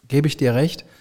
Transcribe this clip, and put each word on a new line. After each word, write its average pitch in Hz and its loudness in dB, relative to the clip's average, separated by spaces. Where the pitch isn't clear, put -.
gebe 143 2
ich 139 -4
dir 123 0
recht. 156 -2